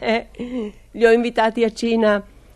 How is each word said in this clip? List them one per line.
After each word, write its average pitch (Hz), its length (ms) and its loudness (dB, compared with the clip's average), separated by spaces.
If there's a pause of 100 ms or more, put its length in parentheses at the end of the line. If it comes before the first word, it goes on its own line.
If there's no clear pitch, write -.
(920)
Li 220 140 2
ho 226 60 6
invitati 233 520 0
a 214 100 0
cena 214 500 0 (320)